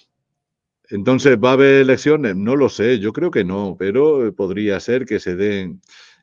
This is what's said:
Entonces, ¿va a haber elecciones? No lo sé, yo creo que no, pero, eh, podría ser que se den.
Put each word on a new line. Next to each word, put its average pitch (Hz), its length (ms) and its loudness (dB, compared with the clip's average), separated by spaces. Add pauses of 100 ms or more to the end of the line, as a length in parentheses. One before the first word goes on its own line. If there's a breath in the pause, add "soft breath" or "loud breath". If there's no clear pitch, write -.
(880 loud breath)
Entonces, 127 480 2
¿va 123 140 2
a - 20 4
haber 135 280 6
elecciones? 131 540 0
No 104 200 -2
lo 135 140 2
sé, 113 300 0
yo 104 140 -4
creo 170 180 -4
que 110 140 0
no, 95 340 -6
pero, 127 480 0
eh, 101 60 -6
podría 98 460 -4
ser 123 260 -4
que 107 140 -4
se 90 160 -8
den. 95 460 -6 (400 loud breath)